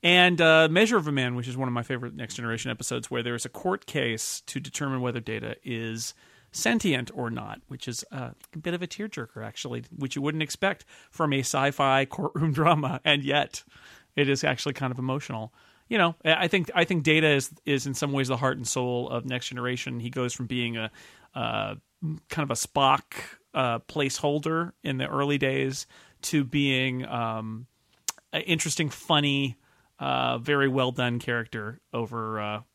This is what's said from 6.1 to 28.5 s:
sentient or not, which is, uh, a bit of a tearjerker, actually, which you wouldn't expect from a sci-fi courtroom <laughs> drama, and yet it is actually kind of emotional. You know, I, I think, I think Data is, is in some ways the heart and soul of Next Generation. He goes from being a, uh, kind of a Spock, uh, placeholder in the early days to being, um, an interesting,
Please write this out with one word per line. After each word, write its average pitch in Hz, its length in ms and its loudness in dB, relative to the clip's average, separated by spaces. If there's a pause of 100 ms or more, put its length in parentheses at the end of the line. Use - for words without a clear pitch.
sentient 190 640 0
or 120 160 -4
not, 110 380 -10
which - 180 -12
is, 120 240 -8
uh, 123 200 -8 (240)
a 160 40 -10
bit 170 140 -4
of 175 100 -4
a 180 40 -6
tearjerker, 143 580 -8
actually, 120 400 -8 (100)
which 135 220 -4
you 139 60 -2
wouldn't 151 200 0
expect - 440 -2 (240)
from 151 240 0
a 135 60 2
sci-fi 135 680 2
courtroom 147 460 -2
<laughs> - 20 2
drama, 151 500 4
and 143 200 4
yet 139 380 0 (540)
it 143 120 4
is 135 140 2
actually 143 300 0
kind 127 180 -4
of 123 80 -6
emotional. 127 540 -4 (340)
You 233 120 0
know, 170 160 4 (100)
I, 160 200 4
I 175 40 2
think, 185 260 2
I 175 100 4
think 170 180 0
Data 156 260 6
is, 139 220 2 (160)
is 139 200 0
in 139 60 -4
some 143 200 -2
ways 135 160 0
the 127 100 -2
heart 131 180 0
and 117 100 -6
soul 123 440 -2
of 120 160 -4
Next 123 240 -4
Generation. 123 500 -4
He 117 80 -6
goes 123 240 -2
from 123 140 -6
being 120 320 -2
a, 110 120 -4 (440)
uh, 110 400 -4 (560)
kind 160 120 -2
of 135 80 -2
a 117 40 0
Spock, 135 480 2 (500)
uh, 120 280 0
placeholder 151 920 -2 (100)
in 143 140 -2
the 131 100 -2
early 143 300 0
days 135 500 0 (360)
to 151 200 2
being, 131 640 2
um, 113 640 -4 (680)
an 160 80 2
interesting, 160 460 0